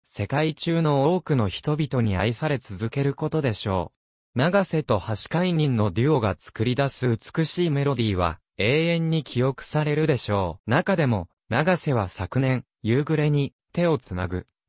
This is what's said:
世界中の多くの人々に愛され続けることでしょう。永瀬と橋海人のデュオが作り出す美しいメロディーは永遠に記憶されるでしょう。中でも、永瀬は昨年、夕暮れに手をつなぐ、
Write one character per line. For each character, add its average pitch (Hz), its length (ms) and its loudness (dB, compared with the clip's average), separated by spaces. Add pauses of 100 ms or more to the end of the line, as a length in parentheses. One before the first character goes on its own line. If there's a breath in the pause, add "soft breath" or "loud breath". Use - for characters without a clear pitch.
世 - 220 -6
界 156 280 0
中 165 260 0
の 147 340 4
多 180 60 0
く 147 160 0
の 107 120 2
人 - 300 -2
々 135 220 0
に 104 160 2
愛 104 160 0
さ 151 160 -4
れ 143 80 0
続 104 320 -6
け 139 140 -2
る 139 100 0
こ 156 160 -6
と 156 140 0
で 123 100 0
し - 140 -6
ょ 95 260 -2 (420)
う。 117 40 0
永 180 260 2
瀬 160 180 -2
と 104 240 0
橋 - 220 -4
海 180 240 0
人 151 240 2
の 104 140 2
デ 98 120 0
ュ 151 120 4
オ 131 60 2
が 98 180 0
作 - 260 -6
り 123 100 2
出 139 140 2
す 120 300 0 (180)
美 165 80 2
し 175 220 -2
い 160 40 0
メ 139 140 0
ロ 139 120 0
デ 117 80 0
ィ 107 80 2
ー 92 40 0
は 87 220 0 (180)
永 139 300 2
遠 165 240 0
に 160 140 0
記 - 180 -2
憶 131 200 -2
さ 151 220 -2
れ 151 100 0
る 156 120 2
で 143 100 2
し - 140 -4
ょ 95 360 0
う。 107 40 -4
中 175 260 2
で 156 100 2
も、 101 220 0 (220)
永 156 260 2
瀬 147 160 -2
は 104 160 0
昨 95 320 -4
年、 131 240 0 (180)
夕 123 220 2
暮 151 200 0
れ 151 40 2
に 143 240 2 (220)
手 175 120 2
を 156 120 2
つ - 160 -12
な 90 140 -2
ぐ、 90 180 -6 (220)